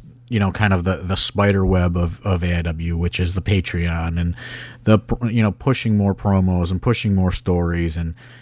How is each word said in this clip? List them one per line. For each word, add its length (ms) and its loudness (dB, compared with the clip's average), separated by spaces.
you 100 0
know, 120 2
kind 220 2
of 100 0
the, 120 0
the 200 -4
spider 480 2
web 320 2
of, 300 -2
of 180 0
A 140 0
I 60 -2
W, 340 -4
which 220 -2
is 160 0
the 60 -4
Patreon 800 -2
and 160 -2
the, 140 6
pr-, 300 -2
you 160 2
know, 80 2
pushing 440 0
more 200 2
promos 560 2
and 100 -2
pushing 320 0
more 180 2
stories 640 0
and, 180 -4